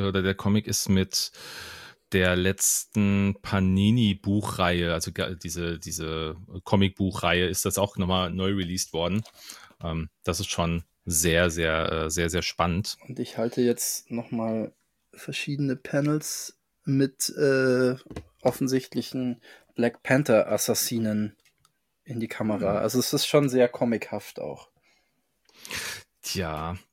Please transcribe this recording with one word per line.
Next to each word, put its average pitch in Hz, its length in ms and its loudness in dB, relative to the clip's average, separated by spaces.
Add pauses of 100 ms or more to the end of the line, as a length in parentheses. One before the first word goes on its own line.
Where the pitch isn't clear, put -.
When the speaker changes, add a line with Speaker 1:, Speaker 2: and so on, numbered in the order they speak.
Speaker 1:
oder 98 140 2
der 95 140 2
Comic 104 320 2
ist - 200 -2
mit - 440 2 (800)
der 90 240 4
letzten 98 1040 2
Panini-Buchreihe, 95 1500 2
also 85 180 -4
ga-, 92 240 -4
diese, 85 440 -6
diese 80 580 -6 (260)
Comic-Buchreihe, 92 840 2
ist 90 180 -2
das 95 120 0
auch 98 200 0
nochmal 92 340 0
neu 95 220 0
released 90 400 -4
worden. 87 300 0 (600)
Ähm, 80 260 -4 (140)
das 87 160 -2
ist 95 100 -4
schon 85 340 0 (240)
sehr, 85 420 4
sehr, 80 420 0
äh, 80 180 -2
sehr, 85 200 0
sehr 85 120 0
spannend. 87 560 -2 (100)
Speaker 2:
Und 131 120 -12
ich - 180 -8
halte 120 240 -2
jetzt - 480 -2
nochmal 113 600 -6 (420)
verschiedene 139 640 -4
Panels - 840 -2 (280)
mit, 135 520 2
äh, 131 580 4 (460)
offensichtlichen 127 1000 -2 (340)
Black 117 280 0
Panther-Assassinen 110 1300 2 (720)
in 117 140 -8
die 113 80 -4
Kamera. 104 480 -2
Speaker 1:
Hm. - 80 0
Speaker 2:
Also 117 160 2
es - 140 0
ist 143 140 0
schon 143 220 4
sehr 123 180 4
comichaft 110 720 -4
auch. - 300 -10 (1500)
Speaker 1:
Tja. 82 560 -4 (160)